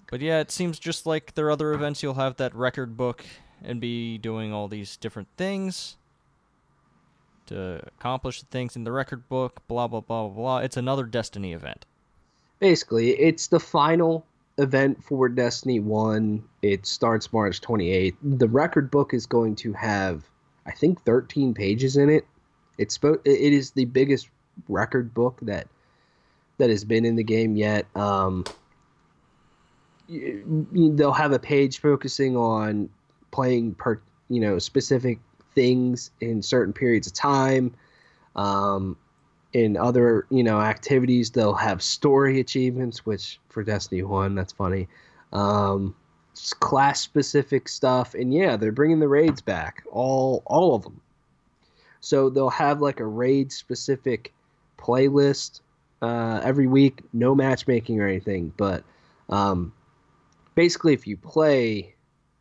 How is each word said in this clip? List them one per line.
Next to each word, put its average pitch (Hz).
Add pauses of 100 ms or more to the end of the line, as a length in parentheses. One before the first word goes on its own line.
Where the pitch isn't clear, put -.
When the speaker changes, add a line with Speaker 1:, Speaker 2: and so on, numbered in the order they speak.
(100)
Speaker 1:
But 123
yeah, 160
it 151
seems 175
just -
like 160
their 151
other 151
events, 147
you'll 139
have 135
that 127
record 123
book 120 (380)
and 120
be 117
doing 110
all 104
these 101
different 107
things 190 (1500)
to 92 (160)
accomplish 127
the -
things 127
in 117
the 117
record 127
book, 131
blah, 120
blah, 117
blah, 113
blah, 98
blah. 127
It's 123
another 131
Destiny 107
event. 73 (720)
Speaker 2:
Basically, 123
it's 156
the 165
final 165 (320)
event 135
for 131
Destiny 120
one. 107 (200)
It 98
starts 113
March 104
twenty-eighth. 92
The 131
record 139
book 139
is 113
going 113
to 107
have, 98 (420)
I -
think, 170
thirteen 123
pages 113
in 143
it. 156 (520)
It's -
spo-, 147
it, 143
it 143
is 139
the 131
biggest 131 (400)
record 110
book 120
that, 101 (880)
that 123
has 104
been 113
in 117
the 113
game 110
yet. 107
Um, 95 (1600)
y-, 127
y-, 156
they'll 143
have 147
a 131
page 139
focusing 135
on 107 (420)
playing 120
per-, 107 (280)
you 123
know, 101
specific 123 (340)
things 123 (100)
in 113
certain 110
periods 120
of -
time. 135 (600)
Um, 98 (560)
in 110
other, 120
you 131
know, 107
activities, 123
they'll 107
have 101
story 135
achievements, 127
which - (120)
for 110
Destiny 98
one, 98
that's 92
funny. 92 (440)
Um, 98 (380)
s-, -
class-specific 139
stuff, -
and 127
yeah, 165
they're 107
bringing 151
the 156
raids 143
back, 87
all, 131
all 160
of 104
them. - (1000)
So 135
they'll 131
have, 147
like, 139
a 113
raid-specific 127 (440)
playlist, 139 (420)
uh, 117
every 135
week. 135 (120)
No 123
matchmaking 123
or 101
anything, 92
but, 98 (460)
um, 95 (840)
basically, 165
if -
you 101
play 127 (460)